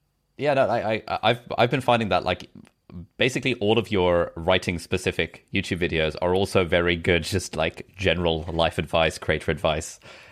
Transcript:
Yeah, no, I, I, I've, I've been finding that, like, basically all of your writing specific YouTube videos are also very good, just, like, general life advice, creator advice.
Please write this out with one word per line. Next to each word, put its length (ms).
Yeah, 160
no, 120
I, 400
I, 160
I've, 180
I've 120
been 120
finding 260
that, 160
like, 260
basically 380
all 220
of 120
your 460
writing 420
specific 760
YouTube 260
videos 440
are 120
also 300
very 320
good, 280
just, 320
like, 300
general 480
life 340
advice, 400
creator 320
advice. 500